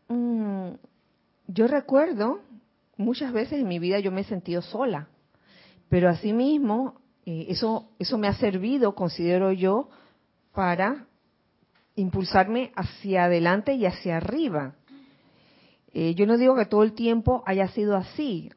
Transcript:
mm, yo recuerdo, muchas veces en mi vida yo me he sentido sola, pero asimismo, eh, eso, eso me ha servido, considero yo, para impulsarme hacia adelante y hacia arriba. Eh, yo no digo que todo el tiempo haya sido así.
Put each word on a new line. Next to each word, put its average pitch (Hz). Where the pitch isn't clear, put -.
mm, 220
yo 202
recuerdo, 277
muchas 247
veces 247
en 240
mi 175
vida 180
yo 196
me 190
he 202
sentido 175
sola, 190
pero 180
asimismo, 240
eh, 165
eso, 220
eso 214
me 208
ha 196
servido, 208
considero 180
yo, 190
para 196
impulsarme 190
hacia 185
adelante 175
y 233
hacia 175
arriba. 170
Eh, 165
yo 202
no 226
digo 254
que 214
todo 208
el 220
tiempo 226
haya 190
sido 208
así. 185